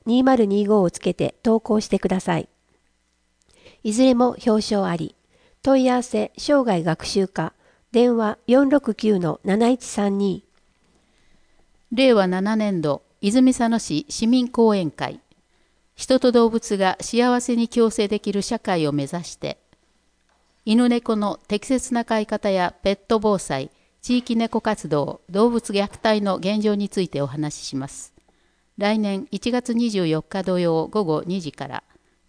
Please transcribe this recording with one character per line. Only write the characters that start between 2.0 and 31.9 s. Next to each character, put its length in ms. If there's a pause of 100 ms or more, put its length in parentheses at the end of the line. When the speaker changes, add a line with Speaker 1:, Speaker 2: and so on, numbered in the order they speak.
Speaker 1:
だ 120
さ 180
い。 100 (1300)
い 100
ず 120
れ 100
も 160 (160)
表 40
彰 360
あ 80
り。 200 (480)
問 220
い 60
合 60
わ 60
せ、 360
生 260
涯 180
学 220
習 240
課、 240 (400)
電 240
話 300
四 240
六 240
九 240
の 260
七 240
一 160
三 320
二。 280 (1500)
Speaker 2:
令 220
和 120
七 300
年 240
度、 220 (180)
泉 320
佐 160
野 100
市 300
市 180
民 220
講 260
演 160
会。 300 (720)
人 240
と 140
動 160
物 300
が 220
幸 400
せ 160
に 120
共 220
生 180
で 120
き 120
る 80
社 180
会 280
を 60
目 100
指 220
し 120
て、 220 (1080)
犬 240
猫 280
の 220 (100)
適 180
切 260
な 140
飼 140
い 60
方 220
や 340
ペ 100
ッ 40
ト 220
防 180
災、 340 (300)
地 180
域 180
猫 260
活 260
動、 400
動 220
物 240
虐 160 (120)
待 200
の 140
現 260
状 120
に 140
つ 140
い 80
て 100
お 60
話 300
し 100
し 100
ま 120
す。 260 (640)
来 200
年 320
一 220
月 220
二 160
十 160
四 160
日 200
土 160
曜 280
午 180
後 220
二 160
時 100
か 160
ら、 140 (460)